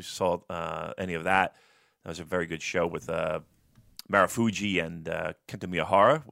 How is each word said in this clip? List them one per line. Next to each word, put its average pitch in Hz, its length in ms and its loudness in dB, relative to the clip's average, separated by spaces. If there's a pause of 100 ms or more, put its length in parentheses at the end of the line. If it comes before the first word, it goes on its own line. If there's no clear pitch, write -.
saw, 87 380 -2 (100)
uh, 82 480 -6
any 92 160 -6
of 82 120 -6
that. 95 320 2 (480)
That - 40 -12
was 82 120 -10
a 85 40 -12
very 87 220 -2
good 80 160 -8
show 87 240 0
with, 82 240 -8
uh, 82 300 -2 (720)
Marufuji 98 720 2
and, 82 260 -8
uh, 82 240 -4 (160)
Kento 98 200 -10
Miyahara, 98 640 6